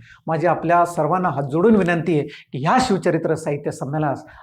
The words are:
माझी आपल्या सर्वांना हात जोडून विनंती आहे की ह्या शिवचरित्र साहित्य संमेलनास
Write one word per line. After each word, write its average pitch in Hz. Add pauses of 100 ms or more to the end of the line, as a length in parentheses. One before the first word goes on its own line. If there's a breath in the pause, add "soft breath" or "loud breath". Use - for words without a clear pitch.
(260 loud breath)
माझी 160
आपल्या 170
सर्वांना 170
हात 143
जोडून 170
विनंती 170
आहे 139
की -
ह्या 170
शिवचरित्र 170
साहित्य 151
संमेलनास 147 (180 loud breath)